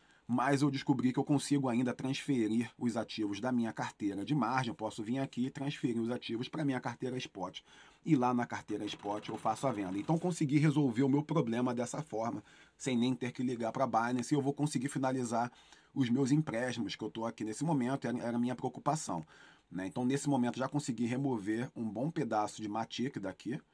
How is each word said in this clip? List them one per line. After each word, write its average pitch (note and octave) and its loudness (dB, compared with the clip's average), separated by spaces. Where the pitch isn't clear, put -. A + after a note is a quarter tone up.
mas B2+ 2
eu C#3+ 4
descobri C3 2
que B2 -2
eu C#3 2
consigo C#3 2
ainda A#2+ 2
transferir A#2+ 0
os A#2 0
ativos G#2 -2
da B2 0
minha A#2 2
carteira G2+ -4
de C#3 2
margem. B2+ 2
Eu G#2 -4
posso A2 -4
vir A#2+ 0
aqui B2+ -2
e C3 -2
transferir C3 -2
os A2+ 0
ativos A#2+ -4
pra D#3 -2
minha B2+ 0
carteira B2+ -6
spot. F#2+ -8
E E3 4
lá B2 4
na A#2+ 2
carteira G#2 -6
spot G#2 -6
eu A2 -6
faço A2+ 0
a C3 2
venda. G2 -2
Então D#3+ 2
consegui E3 2
resolver C#3 4
o C#3 4
meu C#3 4
problema B2+ 0
dessa A#2+ -2
forma, A2 -4
sem C3 -2
nem B2 4
ter B2 -4
que - -4
ligar A#2 0
pra C3 2
Binance. A#2+ 2
E - 6
eu C#3+ 4
vou C#3 2
conseguir C#3 0
finalizar B2 0
os B2 2
meus B2+ 4
empréstimos A#2+ 2
que - -8
eu G#2+ -4
tô A2+ -6
aqui A#2 -4
nesse G#2+ -4
momento, C3+ 2
era, A#2+ -2
era A#2 -2
a - 0
minha B2 2
preocupação, A#2+ -2
né? F2+ -4
Então B2 -4
nesse C#3 0
momento B2 2
já C3 0
consegui A#2+ -2
remover A#2+ 0
um A2+ -4
bom A#2 -2
pedaço A2 0
de G#2+ -4
Matic A2+ -4
daqui, G2 -6